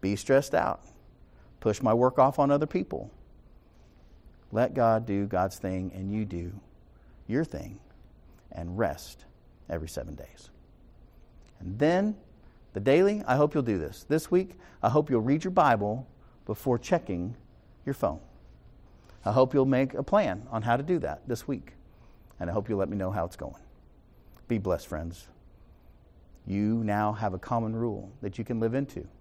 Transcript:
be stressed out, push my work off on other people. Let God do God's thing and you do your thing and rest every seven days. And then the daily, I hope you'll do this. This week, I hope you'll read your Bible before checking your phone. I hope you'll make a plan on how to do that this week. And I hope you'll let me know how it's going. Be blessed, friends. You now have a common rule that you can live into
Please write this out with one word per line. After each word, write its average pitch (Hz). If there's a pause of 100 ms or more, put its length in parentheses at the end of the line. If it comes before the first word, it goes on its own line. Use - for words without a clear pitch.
be 98
stressed -
out, - (760)
push 107
my 113
work 127
off 135
on 143
other 143
people. - (1400)
Let 120
God 113
do 101
God's 95
thing 92
and 95
you 107
do 87 (760)
your 120
thing - (720)
and 87
rest - (440)
every 80
seven 78
days. - (1080)
And 92
then 185 (580)
the 104
daily, 190
I 127
hope 147
you'll 151
do 110
this. -
This 156
week, 185 (240)
I 110
hope 147
you'll 120
read 143
your 185
Bible 127 (380)
before 120
checking 107 (500)
your 139
phone. 90 (1040)
I 104
hope 131
you'll 135
make 135
a -
plan 131
on 113
how 117
to 135
do 170
that 73
this 120
week. 127 (680)
And 87
I 85
hope 104
you'll 104
let 95
me 98
know 95
how 92
it's 87
going. - (840)
Be 117
blessed, 92
friends. 85 (1200)
You 107
now 104
have 104
a 95
common 113
rule 104 (100)
that 98
you 110
can 117
live 113
into - (120)